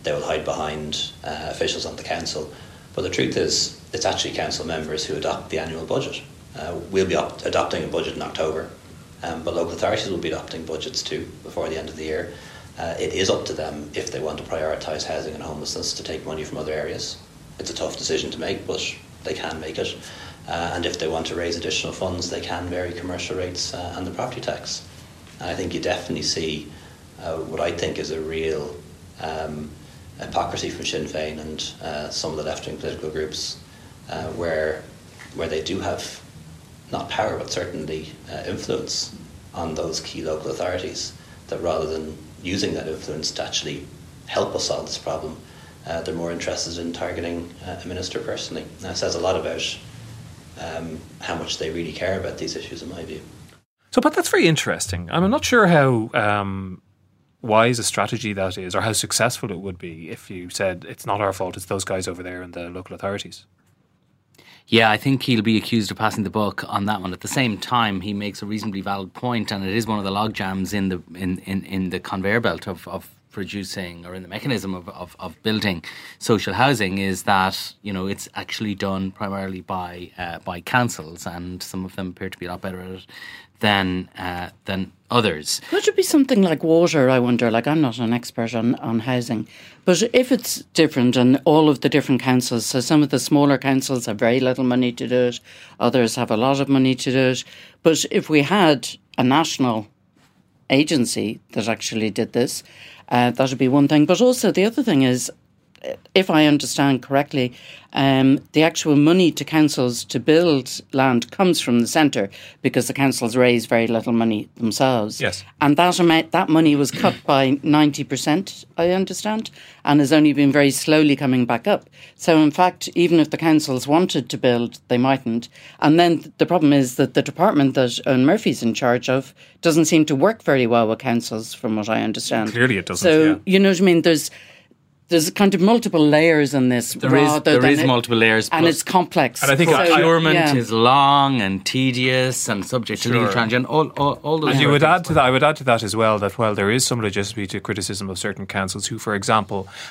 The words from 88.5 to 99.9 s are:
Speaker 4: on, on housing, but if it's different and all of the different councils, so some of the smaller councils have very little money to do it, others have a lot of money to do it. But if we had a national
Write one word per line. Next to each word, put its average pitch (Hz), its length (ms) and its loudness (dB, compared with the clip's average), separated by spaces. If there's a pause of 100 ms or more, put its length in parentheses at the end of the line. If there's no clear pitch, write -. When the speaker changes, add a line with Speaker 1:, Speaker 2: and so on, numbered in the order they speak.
Speaker 4:
on, 117 220 0
on 113 240 -4
housing, 117 460 -2 (380)
but 180 180 4 (100)
if 254 200 4
it's - 300 -2 (120)
different 131 420 4
and 127 280 6
all 156 240 6
of 139 120 4
the 151 80 2
different 135 320 2
councils, 123 460 0
so 131 140 -2
some 151 240 4
of 139 60 0
the 131 100 0
smaller 143 380 4
councils 131 480 0
have 107 120 -4
very 120 220 2
little 127 240 0
money 123 280 2
to 120 140 -6
do 123 220 2
it, 120 120 -6 (380)
others 120 380 2
have 117 140 -2
a 113 60 2
lot 135 240 2
of 135 80 0
money 131 280 4
to 131 160 -4
do 131 60 2
it. 127 260 2 (380)
But 160 280 4
if - 180 0
we 151 140 6
had 156 460 4 (280)
a 127 80 2
national 127 600 2 (840)